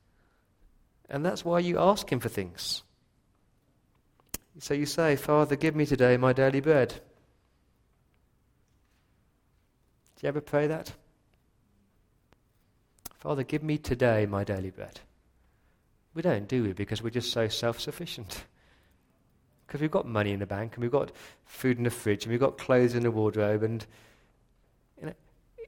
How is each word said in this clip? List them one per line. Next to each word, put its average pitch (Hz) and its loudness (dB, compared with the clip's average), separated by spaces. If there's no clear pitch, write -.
And 143 -4
that's 196 -4
why 170 0
you 175 0
ask 196 2
him 131 0
for 113 -4
things. - -8
So - -4
you 143 -2
say, 156 2
"Father, 147 2
give 156 0
me 147 2
today 127 6
my 127 4
daily 135 4
bread." 143 4
Do - -14
you 147 -4
ever 147 -4
pray 147 0
that? 156 -6
"Father, 147 -4
give 147 -4
me 151 -2
today 120 2
my 101 -2
daily 95 -6
bread." 101 -16
We 160 -8
don't, 113 0
do 127 0
we? 101 0
Because 101 -4
we're 117 -4
just 117 -4
so 113 0
self-sufficient. - -6
'Cause 143 -8
we've 156 0
got 190 0
money 104 0
in 98 -4
the 101 -6
bank, 101 -6
and 120 -8
we've 120 -2
got 135 0
food 123 0
in 120 -2
the 120 2
fridge, 104 0
and 113 -4
we've 120 0
got 135 2
clothes 123 4
in 120 0
the 120 2
wardrobe. 107 2
And, 110 -4
you 151 -12
know, - -10